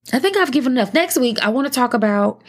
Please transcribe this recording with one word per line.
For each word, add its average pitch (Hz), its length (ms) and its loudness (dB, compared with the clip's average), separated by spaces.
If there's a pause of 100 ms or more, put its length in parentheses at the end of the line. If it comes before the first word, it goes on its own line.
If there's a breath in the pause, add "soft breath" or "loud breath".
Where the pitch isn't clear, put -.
(120)
I 262 80 0
think 381 160 0
I've 370 160 2
given 254 220 0
enough. 220 200 0
Next 349 240 0
week, 240 240 0
I 208 80 0
want 269 180 -2
to 277 60 -6
talk 247 200 0
about 208 560 0